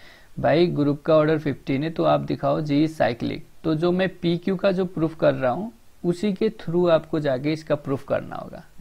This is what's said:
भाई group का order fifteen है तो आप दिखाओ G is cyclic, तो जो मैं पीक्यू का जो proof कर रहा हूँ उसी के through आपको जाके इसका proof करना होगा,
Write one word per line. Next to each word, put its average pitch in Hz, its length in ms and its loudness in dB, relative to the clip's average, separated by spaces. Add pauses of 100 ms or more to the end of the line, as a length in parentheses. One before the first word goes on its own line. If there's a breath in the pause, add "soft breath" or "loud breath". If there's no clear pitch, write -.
(400 loud breath)
भाई 139 280 4
group 147 340 0
का 160 140 4
order 156 240 4
fifteen 143 440 -4
है 165 60 -4
तो 165 140 -2
आप 147 180 4
दिखाओ 143 400 -2
G 143 260 0
is 156 100 -8
cyclic, 113 420 -2 (240)
तो 160 120 0
जो 175 160 2
मैं 185 160 0 (140)
पीक्यू 175 340 0
का 196 160 0
जो 185 140 0
proof 160 340 -2
कर 147 140 4
रहा 131 180 0
हूँ 208 200 -4 (340)
उसी 175 280 0
के 214 160 0
through 175 420 0
आपको 160 280 2
जाके 147 340 0
इसका 156 220 -2
proof 139 320 -4
करना - 280 -4
होगा, - 280 -12 (180)